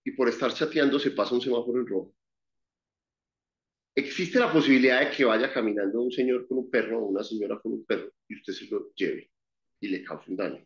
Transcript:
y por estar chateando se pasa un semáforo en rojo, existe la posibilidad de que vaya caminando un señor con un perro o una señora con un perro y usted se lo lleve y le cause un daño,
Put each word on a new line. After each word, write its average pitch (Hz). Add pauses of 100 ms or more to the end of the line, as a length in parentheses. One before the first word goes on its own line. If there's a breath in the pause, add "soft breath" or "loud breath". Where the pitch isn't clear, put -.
y -
por 120
estar 117
chateando 147
se 143
pasa -
un 123
semáforo 120
en 117
rojo, 95 (1800)
existe -
la 240
posibilidad 131
de 143
que 135
vaya 117
caminando 104
un 123
señor 127
con 127
un 120
perro 113
o 104
una 98
señora 107
con 113
un 110
perro - (160)
y 104
usted -
se -
lo -
lleve - (480)
y -
le 92
cause -
un 92
daño, 80